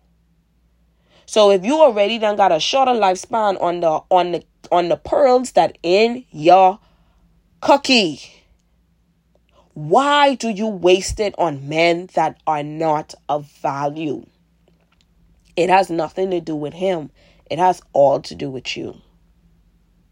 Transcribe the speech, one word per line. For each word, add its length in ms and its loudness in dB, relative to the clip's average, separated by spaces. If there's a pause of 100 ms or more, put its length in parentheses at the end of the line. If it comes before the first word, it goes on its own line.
(1200)
So 260 4
if 140 2
you 160 0
already 380 2
done 180 -2
got 160 4
a 80 0
shorter 300 0
lifespan 720 -2
on 180 -4
the, 200 0 (100)
on 220 2
the, 120 -6 (260)
on 200 0
the 80 0
pearls 540 0
that 300 0
in 480 0
your 480 4 (840)
cookie, 580 2 (1500)
why 640 2
do 160 -6
you 160 -6
waste 520 0
it 200 -4
on 280 -4
men 460 -2
that 340 -4
are 160 -2
not 520 -4 (120)
of 200 -6 (160)
value? 640 -6 (1300)
It 140 0
has 180 4
nothing 440 -4
to 100 -4
do 120 -8
with 200 -8
him. 360 -4 (400)
It 80 -6
has 220 0 (140)
all 260 4
to 140 -16
do 160 -10
with 260 -12
you. 240 -12 (1120)